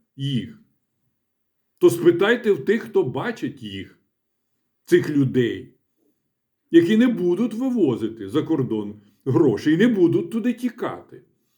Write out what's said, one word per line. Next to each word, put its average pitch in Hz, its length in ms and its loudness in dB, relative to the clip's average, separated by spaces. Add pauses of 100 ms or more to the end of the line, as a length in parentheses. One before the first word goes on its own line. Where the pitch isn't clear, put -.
(160)
їх, 135 440 -6 (1160)
то 180 120 6
спитайте 196 600 2
в 180 120 -4
тих, 220 180 0
хто - 200 -2
бачить 165 600 -8
їх, 98 360 -14 (840)
цих 170 260 2
людей, 120 640 -2 (960)
які 170 260 6
не 247 120 4
будуть 180 460 -2
вивозити 123 760 -2
за 135 140 -2
кордон 110 600 -4 (220)
гроші 143 480 2
і 160 40 2
не 214 120 4
будуть 180 420 0
туди 233 220 -4
тікати. - 720 -10 (340)